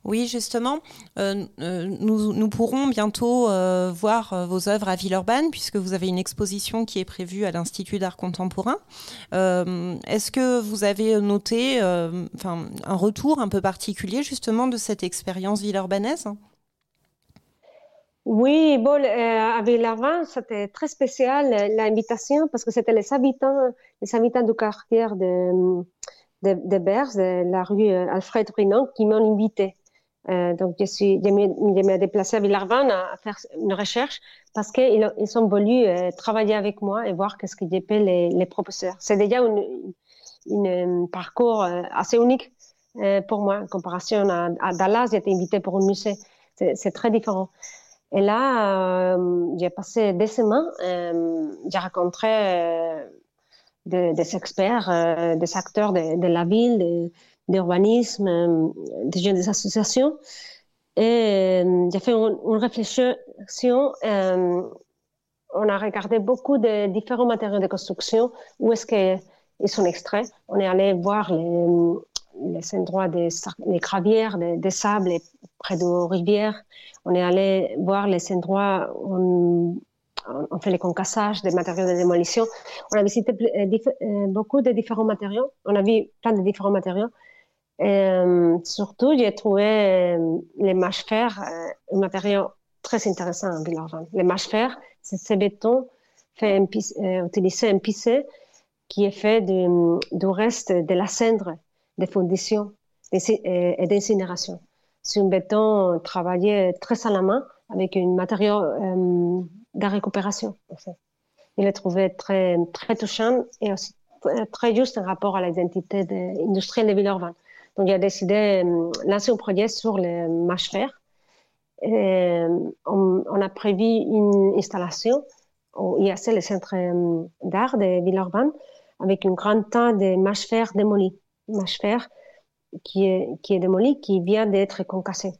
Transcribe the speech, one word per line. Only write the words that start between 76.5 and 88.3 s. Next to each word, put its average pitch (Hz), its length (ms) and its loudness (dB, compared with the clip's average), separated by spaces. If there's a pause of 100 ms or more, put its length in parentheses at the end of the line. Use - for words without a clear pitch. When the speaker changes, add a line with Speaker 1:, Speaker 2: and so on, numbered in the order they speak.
Speaker 2:
On 180 60 2
est 180 80 2
allé 190 560 2
voir 196 300 0
les 185 240 0
endroits 190 640 0
où 190 200 -6 (1120)
on, - 220 -8
on 190 100 -6
fait 196 120 0
les 180 80 2
concassages 190 640 -2
des 180 80 0
matériaux 180 360 0
de 180 60 2
démolition. 180 540 2 (440)
On 214 60 2
a 208 60 4
visité 208 300 0
pl-, 220 220 0
euh, 202 120 0
diff-, 220 200 0 (140)
euh, 202 240 -2
beaucoup 214 360 0
de 247 100 2
différents 220 320 -2
matériaux. 220 480 -2 (140)
On 202 100 2
a 196 80 4
vu 220 240 4 (160)
plein 226 100 2
de 196 80 2
différents 196 300 0
matériaux. 190 380 -2 (680)
Et, - 80 0
euh, 180 800 4